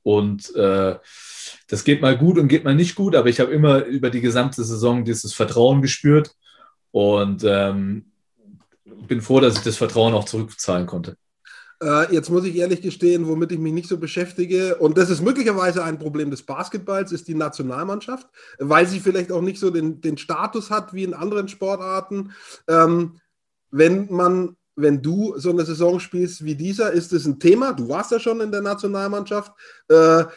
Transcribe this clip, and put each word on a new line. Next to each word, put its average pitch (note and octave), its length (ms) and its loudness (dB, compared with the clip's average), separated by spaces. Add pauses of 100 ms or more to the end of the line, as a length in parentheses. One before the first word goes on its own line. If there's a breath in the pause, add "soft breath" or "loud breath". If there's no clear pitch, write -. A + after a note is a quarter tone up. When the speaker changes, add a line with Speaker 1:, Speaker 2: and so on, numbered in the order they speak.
Speaker 1:
Und, G#2 540 0
äh, F#2+ 400 2 (720 loud breath)
das - 160 -6
geht D3 180 2
mal C3 160 2
gut E3 200 4
und C#3+ 100 4
geht D#3 160 2
mal C#3 100 2
nicht E3+ 200 2
gut, G3 200 0
aber B2 140 4
ich A#2+ 100 2
hab C3 120 0
immer D3 340 4
über B2+ 260 -2
die A#2+ 100 -4
gesamte B2 440 -2
Saison A#2 400 0
dieses A2 300 -6
Vertrauen B2 480 4
gespürt D3 520 2 (560 soft breath)
und, G2+ 540 0
ähm, G2 680 -2 (720)
bin - 360 -8
froh, C3+ 200 4
dass A#2+ 160 4
ich G2+ 60 -2
das A2 140 -4
Vertrauen A2+ 380 2
auch G#2 100 0
zurückzahlen G2 640 -4
konnte. F2 300 -10 (640 loud breath)
Speaker 2:
Äh, D#3 320 0
jetzt D#3+ 180 -2
muss F3+ 140 0
ich F3 120 -6
ehrlich F3 240 -2
gestehen, F3 480 0
womit E3 240 -2
ich E3 80 -4
mich D#3+ 140 -4
nicht E3+ 140 -6
so F3+ 100 -4
beschäftige, F3+ 800 -4
und D#3 220 2
das F3+ 120 4
ist D#3 100 0
möglicherweise F#3+ 640 0
ein D#3+ 140 -6
Problem D3+ 320 -6
des C3 120 -10
Basketballs, F#3+ 720 -8
ist E3+ 160 -10
die E3 60 -8
Nationalmannschaft, D#3 920 -8 (320 loud breath)
weil D3+ 280 4
sie F#3+ 120 -6
vielleicht F3+ 320 0
auch F3 120 -2
nicht F#3+ 180 -6
so F#3+ 100 0
den, D#3+ 300 -4
den D3+ 180 -4
Status G#3 520 -6
hat G#3+ 220 -4
wie F#3+ 120 -8
in F3+ 100 -8
anderen G3 320 -4
Sportarten. F#3+ 840 -6 (340 loud breath)
Ähm, E3 540 4 (500)
wenn F3+ 400 2
man, F3+ 460 0 (180)
wenn C#3+ 280 2
du F#3 360 -2
so E3 120 -2
eine F3 140 0
Saison E3+ 360 0
spielst F3 440 -6
wie D3+ 100 -6
dieser, G3 360 -4
ist E3+ 220 -2
es D#3 140 -2
ein C#3 120 -2
Thema? A#3+ 360 4
Du A#2 140 -6
warst F3 220 -6
ja A#3 80 0
schon A3+ 220 -4
in G#3+ 100 -6
der G3+ 120 -4
Nationalmannschaft. G3+ 880 -6 (360 loud breath)
Äh, D#3+ 360 8 (120)